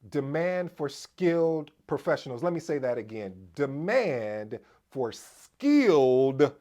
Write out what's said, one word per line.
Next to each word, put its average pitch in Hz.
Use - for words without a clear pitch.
demand 170
for 147
skilled 165
professionals. 139
Let 175
me 170
say 160
that 123
again. 107
Demand 135
for 123
skilled 139